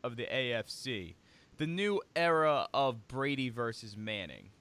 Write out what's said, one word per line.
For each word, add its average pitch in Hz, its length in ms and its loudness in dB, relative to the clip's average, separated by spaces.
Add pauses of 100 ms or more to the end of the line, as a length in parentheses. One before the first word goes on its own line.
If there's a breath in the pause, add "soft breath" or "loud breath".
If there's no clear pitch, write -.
of 120 120 -4
the 117 80 -6 (100)
A 127 200 2
F 110 140 -2
C. 98 460 -6 (440 soft breath)
The 156 100 0
new 196 340 0 (140)
era 156 580 6
of 127 320 2
Brady 135 440 -2
versus 113 460 -4
Manning. 95 520 -6 (120)